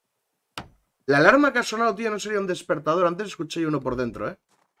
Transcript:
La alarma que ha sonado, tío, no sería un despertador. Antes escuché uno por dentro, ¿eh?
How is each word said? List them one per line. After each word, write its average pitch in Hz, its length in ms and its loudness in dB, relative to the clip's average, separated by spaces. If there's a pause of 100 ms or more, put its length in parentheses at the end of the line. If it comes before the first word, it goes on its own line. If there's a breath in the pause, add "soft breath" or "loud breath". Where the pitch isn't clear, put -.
(1080)
La 139 120 4
alarma 262 340 6
que 240 60 -2
ha 226 60 0
sonado, 220 320 -2
tío, 220 120 -4
no 208 120 -6
sería 208 180 -4
un 196 80 -2
despertador. 170 580 0
Antes 175 220 -2
escuché 165 400 -6
uno 151 140 0
por 127 160 -4
dentro, 113 340 -4
¿eh? 196 80 -14 (420)